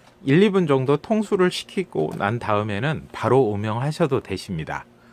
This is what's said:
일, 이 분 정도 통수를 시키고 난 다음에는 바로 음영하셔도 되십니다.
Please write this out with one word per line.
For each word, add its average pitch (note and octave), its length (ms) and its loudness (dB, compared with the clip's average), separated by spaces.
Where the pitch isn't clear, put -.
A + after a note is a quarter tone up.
일, C#3+ 180 6
이 G#3+ 80 6
분 F#3 160 2
정도 C#3 300 2
통수를 G3+ 540 0
시키고 - 680 -4
난 G#2+ 220 -2
다음에는 G#2+ 760 -2
바로 B2 400 2
음영하셔도 A#2+ 680 -2
되십니다. D#2 640 -8